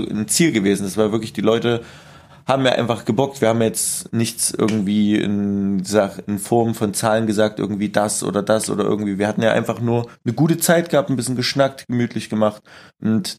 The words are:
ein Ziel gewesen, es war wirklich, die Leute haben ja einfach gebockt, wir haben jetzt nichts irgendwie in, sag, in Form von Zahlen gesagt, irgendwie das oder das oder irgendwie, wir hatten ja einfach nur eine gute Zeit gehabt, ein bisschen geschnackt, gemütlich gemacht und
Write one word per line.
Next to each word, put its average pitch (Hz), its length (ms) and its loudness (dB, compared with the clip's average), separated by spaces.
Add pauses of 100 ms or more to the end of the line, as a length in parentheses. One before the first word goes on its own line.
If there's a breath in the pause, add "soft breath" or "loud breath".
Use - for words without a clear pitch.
ein 107 220 -4
Ziel 165 240 2
gewesen, 98 340 2
es 92 120 -6
war 107 140 2
wirklich, 113 220 -4
die 104 80 -4
Leute 113 400 2 (640 loud breath)
haben 135 180 2
ja 123 60 6
einfach 113 340 0
gebockt, 131 340 0
wir 110 100 4
haben 117 120 2
jetzt - 520 -2
nichts - 380 -2
irgendwie 104 640 2
in, 101 680 -2
sag, 98 420 0
in 101 120 -4
Form 117 340 2
von 104 220 -2
Zahlen 113 320 0
gesagt, 107 320 0
irgendwie 101 300 -2
das 104 340 -2
oder 95 180 -2
das 107 300 0
oder 101 120 0
irgendwie, 101 360 -2
wir 104 80 2
hatten 110 160 -2
ja 110 100 4
einfach 117 260 -2
nur 117 300 -2 (160 loud breath)
eine 120 80 -2
gute 165 240 2
Zeit 170 320 2
gehabt, 143 220 2
ein 135 40 2
bisschen 123 200 -4
geschnackt, 135 520 0
gemütlich 120 440 -2
gemacht 107 320 0 (360 loud breath)
und 110 400 -2